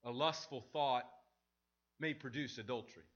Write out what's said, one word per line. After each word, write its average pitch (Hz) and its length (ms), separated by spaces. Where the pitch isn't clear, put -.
A 120 80
lustful 139 500
thought 135 340
may 156 140
produce 135 440
adultery. 107 480